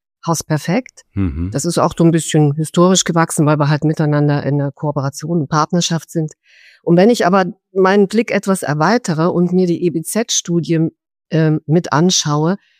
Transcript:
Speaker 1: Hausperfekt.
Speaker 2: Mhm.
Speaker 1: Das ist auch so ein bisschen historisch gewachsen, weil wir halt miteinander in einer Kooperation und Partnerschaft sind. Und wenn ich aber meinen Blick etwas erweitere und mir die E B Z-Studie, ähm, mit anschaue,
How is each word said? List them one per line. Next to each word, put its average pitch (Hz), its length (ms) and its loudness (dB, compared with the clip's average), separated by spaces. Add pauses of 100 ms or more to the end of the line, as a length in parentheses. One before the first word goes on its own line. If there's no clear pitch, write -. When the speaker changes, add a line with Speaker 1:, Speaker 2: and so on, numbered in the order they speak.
(280)
Speaker 1:
Hausperfekt. 165 760 -4 (100)
Speaker 2:
Mhm. 90 380 -4
Speaker 1:
Das 139 140 -6
ist 170 120 -4
auch 156 180 2
so - 80 0
ein 165 60 6
bisschen 156 460 0
historisch 175 480 2
gewachsen, 165 420 0
weil 151 140 2
wir 147 100 0
halt 151 140 0
miteinander 147 580 0
in 139 140 -2
einer 143 160 -2
Kooperation 151 720 -4
und 135 80 -4
Partnerschaft 160 600 -2
sind. 156 240 -4 (480)
Und 170 160 2
wenn 202 140 6
ich - 160 0
aber 190 180 2 (260)
meinen 190 360 4
Blick 220 240 -2
etwas 196 320 -2
erweitere 165 680 0
und 175 220 0
mir 185 140 2
die 170 160 -2
E 175 80 0
B 165 100 -4
Z-Studie, 165 840 -2 (420)
ähm, 156 380 2
mit 165 260 0
anschaue, 156 640 0 (220)